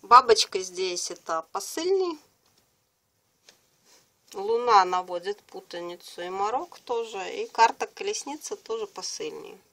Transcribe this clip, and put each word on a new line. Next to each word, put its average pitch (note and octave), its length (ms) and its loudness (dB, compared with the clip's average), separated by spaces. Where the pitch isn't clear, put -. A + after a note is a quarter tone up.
Бабочка A#3+ 560 8
здесь — F#3 520 -4
это E3 420 -6
посыльный. F4 640 -2
Луна A3 500 4
наводит F3+ 600 -4
путаницу - 800 -14
и F3 80 -10
морок G#3+ 500 -4
тоже. A3+ 460 -6
И A3 120 -8
карта A3+ 400 2
колесницы G#3+ 720 -8
тоже A3 280 -8
посыльный. - 720 -10